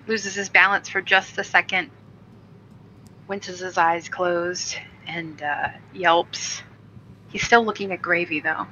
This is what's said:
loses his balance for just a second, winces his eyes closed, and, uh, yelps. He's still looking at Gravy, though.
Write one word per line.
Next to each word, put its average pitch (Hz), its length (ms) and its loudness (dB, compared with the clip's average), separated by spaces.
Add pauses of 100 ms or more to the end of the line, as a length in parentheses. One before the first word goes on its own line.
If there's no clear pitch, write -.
loses 208 280 -4
his 202 140 -6
balance 196 400 4
for 190 140 -2
just 190 360 2
a 196 60 -2
second, 180 460 0 (1400)
winces 190 340 -8
his 185 160 -8
eyes 170 320 2
closed, 175 680 -2 (300)
and, 160 360 -10
uh, 147 260 -2 (240)
yelps. - 720 0 (680)
He's - 140 -6
still 233 200 6
looking 208 280 -4
at 175 80 -6
Gravy, 170 400 0
though. 156 320 -2